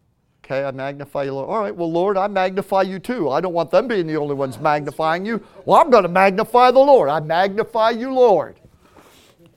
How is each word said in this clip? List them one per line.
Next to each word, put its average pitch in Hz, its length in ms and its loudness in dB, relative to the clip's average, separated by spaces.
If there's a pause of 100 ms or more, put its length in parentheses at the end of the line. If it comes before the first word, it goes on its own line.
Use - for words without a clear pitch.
(420)
"Okay, 135 200 -6
I 139 100 -6
magnify 139 500 -8
you, 139 100 -6
Lord." 135 160 -8
All 214 120 -4
right, 208 140 -6
well, 175 160 -6
"Lord, 190 280 0
I 190 100 0
magnify 190 540 -2
you 190 160 -6
too." 190 320 -4
I 151 100 0
don't 175 140 -4
want 165 160 -2
them 220 180 2
being 190 180 -2
the 156 120 -4
only 147 160 -4
ones 131 260 -6
magnifying 156 640 -2
you. 226 180 -6 (220)
"Well, 202 160 4
I'm 330 80 2
gonna 208 200 4
magnify 196 600 2
the 254 100 6
Lord." 262 280 6
"I 156 120 -2
magnify 202 720 -2
you, 240 220 -6
Lord." 202 480 2 (960)